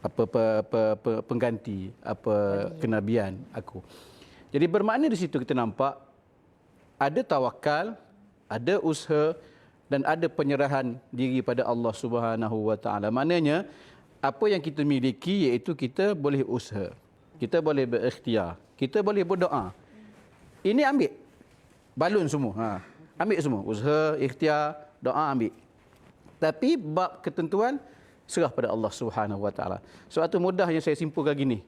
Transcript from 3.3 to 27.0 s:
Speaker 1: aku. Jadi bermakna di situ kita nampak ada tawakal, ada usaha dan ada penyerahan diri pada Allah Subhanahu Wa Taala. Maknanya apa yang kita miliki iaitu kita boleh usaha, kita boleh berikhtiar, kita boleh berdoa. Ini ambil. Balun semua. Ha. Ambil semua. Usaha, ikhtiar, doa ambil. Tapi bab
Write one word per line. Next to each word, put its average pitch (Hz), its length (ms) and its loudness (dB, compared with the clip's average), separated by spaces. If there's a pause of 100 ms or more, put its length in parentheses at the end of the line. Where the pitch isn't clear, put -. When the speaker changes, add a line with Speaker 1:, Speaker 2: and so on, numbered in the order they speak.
Speaker 1:
aku. - 320 -14 (720)
Jadi 143 160 4
bermakna 220 400 2
di 220 80 0
situ 160 240 -2
kita 127 160 -2
nampak 123 400 0 (1040)
ada 147 240 2
tawakal, 151 720 0 (480)
ada 120 400 0
usaha 156 480 2 (560)
dan 139 160 2
ada 165 240 2
penyerahan 139 680 0 (140)
diri 127 320 0
pada 123 240 0
Allah 117 280 0
Subhanahu 113 760 -2
Wa 107 80 2
Taala. 104 320 -2
Maknanya 156 560 2 (560)
apa 139 240 0
yang 202 160 2
kita 147 240 -2
miliki 143 640 0
iaitu 120 240 0
kita 156 400 0
boleh 143 320 0
usaha, 107 480 -6 (480)
kita 127 180 0
boleh 143 300 2
berikhtiar, 110 720 0 (160)
kita 135 240 0
boleh 202 240 2
berdoa. 180 480 -2 (920)
Ini 220 200 4
ambil. 262 280 2 (800)
Balun 180 320 2
semua. 135 320 -2
Ha. 113 120 -2 (520)
Ambil 196 160 2
semua. 135 240 0
Usaha, 147 560 0
ikhtiar, 147 580 0 (220)
doa 143 320 0
ambil. 120 240 0 (880)
Tapi 160 340 2
bab 175 460 -2